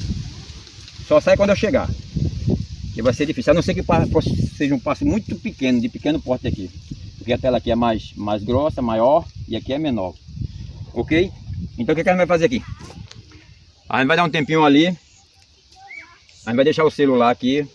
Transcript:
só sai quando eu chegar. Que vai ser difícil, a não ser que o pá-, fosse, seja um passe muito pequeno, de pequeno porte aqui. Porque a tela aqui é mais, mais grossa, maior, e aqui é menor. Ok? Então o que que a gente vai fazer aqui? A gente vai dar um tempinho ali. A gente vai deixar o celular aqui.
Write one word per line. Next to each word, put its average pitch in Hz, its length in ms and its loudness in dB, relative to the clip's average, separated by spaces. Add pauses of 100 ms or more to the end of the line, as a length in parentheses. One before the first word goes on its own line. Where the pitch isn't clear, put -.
(1080)
só 151 140 6
sai - 160 4
quando 202 140 4
eu 190 40 4
chegar. 147 340 0 (1040)
Que 113 80 -6
vai 120 120 2
ser 147 120 -2
difícil, 147 260 0
a - 20 6
não 165 80 4
ser 175 120 0
que 180 80 -2
o - 20 -8
pá-, 165 240 2
fosse, 143 280 2 (200)
seja 147 180 0
um - 60 0
passe 143 260 -4
muito 196 300 -2
pequeno, 127 440 -2
de 120 80 0
pequeno 147 320 -4
porte 127 280 -4
aqui. 95 220 -4 (480)
Porque - 140 -6
a 117 60 2
tela 123 200 0
aqui 117 140 -2
é 113 40 2
mais, 117 380 -2
mais 104 300 -4
grossa, 131 380 0
maior, 123 440 2 (220)
e 113 80 -4
aqui 117 160 -6
é 135 60 -2
menor. 113 360 -2 (800)
Ok? 160 380 0 (460)
Então 120 160 -2
o - 20 2
que 165 80 -2
que 190 60 2
a 180 40 4
gente 180 40 2
vai 180 100 2
fazer 165 180 4
aqui? 113 180 0 (1200)
A 120 120 0
gente 131 80 2
vai 160 100 4
dar 175 60 4
um 165 60 2
tempinho 156 360 2
ali. 147 220 6
A - 1600 -12
gente 117 60 -2
vai 135 100 4
deixar 156 180 4
o 151 80 4
celular 127 380 4
aqui. 135 440 0